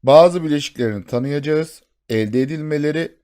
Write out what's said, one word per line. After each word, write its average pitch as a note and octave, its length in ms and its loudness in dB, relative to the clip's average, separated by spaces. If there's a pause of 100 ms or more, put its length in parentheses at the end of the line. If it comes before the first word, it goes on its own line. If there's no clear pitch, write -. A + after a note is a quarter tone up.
bazı E3+ 420 6
bileşiklerini B2+ 640 -4
tanıyacağız, D3 760 -4 (260)
elde A2 340 -2
edilmeleri D3+ 800 -4